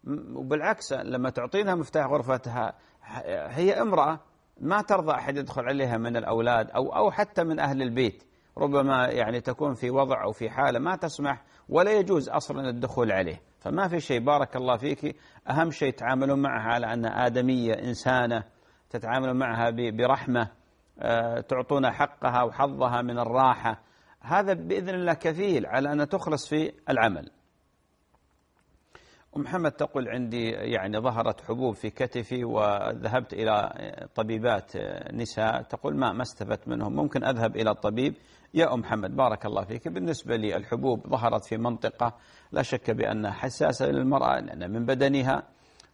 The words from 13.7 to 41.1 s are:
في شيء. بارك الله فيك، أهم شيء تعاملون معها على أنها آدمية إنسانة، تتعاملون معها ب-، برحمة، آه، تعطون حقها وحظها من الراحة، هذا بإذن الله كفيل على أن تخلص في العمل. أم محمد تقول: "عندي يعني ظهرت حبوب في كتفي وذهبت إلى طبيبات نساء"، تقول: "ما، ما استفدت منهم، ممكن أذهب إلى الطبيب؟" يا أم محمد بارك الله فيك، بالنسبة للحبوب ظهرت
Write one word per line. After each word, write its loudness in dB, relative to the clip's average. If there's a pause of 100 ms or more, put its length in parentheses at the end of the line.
في -2
شيء. 0
بارك 2
الله 2
فيك، -4 (340)
أهم 2
شيء 0
تعاملون 0
معها 0
على 0
أنها 0
آدمية 2
إنسانة، 0 (460)
تتعاملون 0
معها 2
ب-، -2
برحمة، 2 (500)
آه، 0
تعطون 0
حقها 0
وحظها 0
من -4
الراحة، 2 (420)
هذا 2
بإذن -2
الله 0
كفيل 0
على 0
أن 0
تخلص -2
في 0 (180)
العمل. 2 (2000)
أم -4
محمد -2
تقول: -4
"عندي -2
يعني -2
ظهرت 0
حبوب -2
في -6
كتفي -4
وذهبت 0
إلى 2 (420)
طبيبات 0 (420)
نساء"، -2
تقول: -4
"ما، 0
ما -4
استفدت -6
منهم، -4
ممكن 0
أذهب 0
إلى 2
الطبيب؟" 0 (380)
يا 4
أم -2
محمد -4
بارك 2
الله -2
فيك، -8
بالنسبة -4
للحبوب -2
ظهرت 0